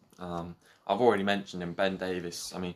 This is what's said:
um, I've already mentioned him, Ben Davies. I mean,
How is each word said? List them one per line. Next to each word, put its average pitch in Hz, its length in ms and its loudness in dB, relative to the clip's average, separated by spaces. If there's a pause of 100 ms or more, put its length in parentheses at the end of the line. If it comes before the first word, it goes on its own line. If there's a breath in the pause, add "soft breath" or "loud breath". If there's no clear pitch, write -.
(180)
um, 87 380 -8 (300 soft breath)
I've 101 140 2
already 107 220 6
mentioned 98 400 0
him, 85 120 -6
Ben 95 220 2
Davies. 90 600 -6
I - 20 -6
mean, 90 180 -4